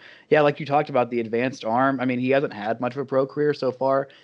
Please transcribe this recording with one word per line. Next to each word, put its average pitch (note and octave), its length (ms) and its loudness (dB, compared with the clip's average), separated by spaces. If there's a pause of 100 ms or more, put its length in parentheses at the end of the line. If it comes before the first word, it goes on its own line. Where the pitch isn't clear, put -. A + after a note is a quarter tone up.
(280)
yeah, D3+ 140 6
like D3 180 2
you D3+ 60 -8
talked D3 240 0
about, B2+ 200 0
the A#2+ 100 -2
advanced A#2 440 -2
arm, B2+ 360 0
I B2+ 40 -2
mean, B2+ 140 0
he B2+ 120 -2
hasn't C#3 220 2
had A2 280 -4
much B2 140 -2
of C3+ 40 -12
a C#3+ 60 -4
pro C3+ 200 0
career D3 300 0
so C3 180 -2
far. C3+ 360 0 (160)